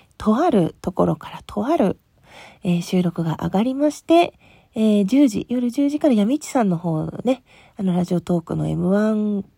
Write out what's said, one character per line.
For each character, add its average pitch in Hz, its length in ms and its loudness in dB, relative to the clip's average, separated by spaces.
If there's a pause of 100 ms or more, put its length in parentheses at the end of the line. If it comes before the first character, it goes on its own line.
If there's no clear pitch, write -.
(200)
と 214 160 2
あ 320 140 2
る 196 320 0
と 185 100 -6
こ 175 160 0
ろ 165 80 0
か - 160 -14
ら - 160 -18
と 208 180 -6
あ 302 100 0
る、 240 220 0 (680)
え 175 160 0
ー、 - 40 -6
収 185 180 0
録 170 220 -2
が 160 180 -4
上 175 80 -2
が 190 140 0
り 262 100 -2
ま 285 160 2
し - 140 -10
て、 339 340 2 (380)
え 214 260 4
ー、 196 40 2
十 269 220 4
時、 202 220 -4
夜 247 220 -2
十 285 180 0
時 294 80 -4
か 311 120 2
ら 254 40 4
闇 214 220 2
市 311 120 -6
さ 254 140 0
ん 202 80 2
の 170 80 0
方 160 280 -4
の - 180 -10
ね、 254 180 0 (360)
あ 208 60 -6
の、 180 120 0
ラ 180 80 0
ジ 180 100 -4
オ 175 80 0
ト 175 180 -2
ー 165 40 -10
ク - 120 -8
の 156 120 -4
エ 156 80 -2
ム 175 160 0
ワ 214 220 2
ン 208 320 -2 (120)